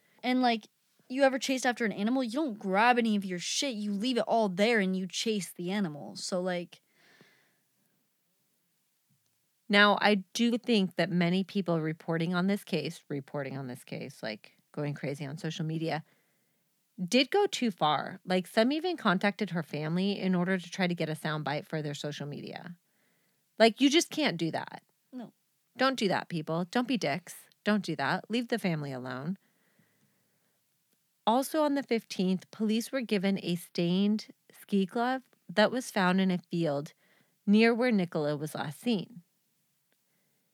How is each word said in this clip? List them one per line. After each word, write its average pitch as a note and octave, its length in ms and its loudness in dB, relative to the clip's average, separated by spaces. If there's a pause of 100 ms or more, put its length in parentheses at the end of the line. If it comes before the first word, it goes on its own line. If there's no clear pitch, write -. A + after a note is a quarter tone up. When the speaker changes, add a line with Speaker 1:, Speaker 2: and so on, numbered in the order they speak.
(220)
Speaker 1:
And, B3+ 180 0
like, A#3 280 2 (400)
you C4+ 160 4
ever B3 140 4
chased C4 280 -2
after A#3+ 180 0
an G3+ 80 0
animal, A#3+ 320 2
you A3 80 -4
don't B3+ 260 -2
grab G#3+ 400 4
any A3+ 180 2
of G3 80 -2
your F#3 140 -6
shit. C4+ 360 -4
You G#3 180 -4
leave A#3 240 -2
it A3 100 2
all A3 220 2
there G#3 320 2
and F#3 160 0
you F#3 100 -4
chase G3+ 460 -4
the F3 180 -6
animal. G3 460 -4
So, - 240 -6
like F3+ 400 -6 (3000)
Speaker 2:
Now, G#3 320 8
I G#3 160 6 (180)
do A#3 240 2
think G3 380 2
that E3+ 140 0
many F3+ 340 2
people F3 360 -2
reporting E3 540 -4
on F3+ 120 0
this G3+ 180 -2
case, D#3+ 440 -6
reporting C#3 480 -6
on C3+ 120 -8
this B2 160 -14
case, - 380 -12
like, G#2+ 300 -10 (200)
going D3 220 -4
crazy C#3+ 300 -6
on C#3 140 -8
social D#3+ 260 -6
media, D#3+ 400 -4 (1040)
did C4 220 4
go G4+ 160 4
too B3 240 -2
far. D3+ 560 0
Like, F#3 200 0
some A#3 240 2
even D#4+ 260 -2
contacted G3 540 0
her E3+ 120 -4
family E3+ 560 -2
in F#3 160 0
order F3+ 240 0
to F3 120 -12
try F#3 160 -2
to F3 80 -2
get D#3+ 140 -2
a D#3 60 -4
soundbite D3+ 520 -4
for D#3 140 -4
their D3 140 -6
social D3 320 -8
media. - 480 -12 (840)
Like, A3 220 6
you C#4 80 6
just D4+ 220 4
can't C4 260 -2
do D#3+ 140 -2
that. - 320 -8 (300)
Speaker 1:
No. B3 200 -16 (440)
Speaker 2:
Don't C4 220 2
do G#3 100 2
that, C#3+ 200 -2
people. E3 420 -4
Don't A#3+ 180 0
be C4 100 0
dicks. D3+ 360 -4 (300)
Don't G#3 200 2
do D#3 120 -6
that. D3+ 320 -2
Leave A#3 200 -2
the A3+ 100 0
family D#3 340 -2
alone. B2+ 460 -6 (1900)
Also C4+ 360 0
on C#4+ 140 0
the C#4 80 -4
fifteenth, F#3+ 680 -2
police A3 400 -2
were C4+ 100 -4
given G3 440 0
a F3 100 -2
stained F#3 720 0 (340)
ski G3 240 0
glove B3 380 -2 (260)
that G#3 220 4
was B3+ 200 -6
found F#3 300 2
in F#3 120 2
a F3+ 60 0
field D#3+ 540 -2 (540)
near A3 260 6
where B3 200 2
Nicola E3 440 0
was D3+ 200 -8
last - 240 -8
seen. G3+ 420 -4 (1300)